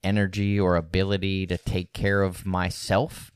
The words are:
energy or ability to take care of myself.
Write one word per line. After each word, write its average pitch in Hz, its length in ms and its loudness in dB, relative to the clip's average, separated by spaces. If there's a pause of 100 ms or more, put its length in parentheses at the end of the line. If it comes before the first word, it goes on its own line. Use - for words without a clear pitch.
energy 101 560 0
or 92 160 4
ability 95 720 0
to 90 100 -2
take - 360 -4
care 101 280 2
of 92 240 -2
myself. 92 920 -2